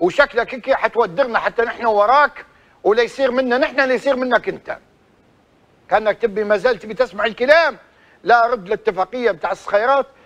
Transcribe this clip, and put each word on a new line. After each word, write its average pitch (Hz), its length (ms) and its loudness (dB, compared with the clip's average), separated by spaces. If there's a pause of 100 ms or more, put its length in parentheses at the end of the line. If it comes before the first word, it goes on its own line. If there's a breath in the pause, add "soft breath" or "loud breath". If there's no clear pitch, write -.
وشكلك 233 540 0
هيك 262 180 -4
حتودرنا 220 640 -2
حتى 202 240 -2
نحن 226 240 -6
وراك، 226 580 2 (400 soft breath)
ولا 220 180 2
يصير 254 280 -2
منا 247 280 0
نحن 302 180 -2
لا 262 180 2
يصير 262 220 0
منك 247 320 0
أنت. - 300 -10 (1120)
كأنك 208 280 0
تبي 214 260 -2
ما 208 120 2
زال 202 220 0
تبي 214 160 -14
تسمع 208 300 -2
الكلام، 262 520 2 (460 soft breath)
لا 233 240 4
رد 233 200 -4
الاتفاقية 208 640 -2
بتاع 180 220 -6
الصخيرات، 254 540 0 (200 soft breath)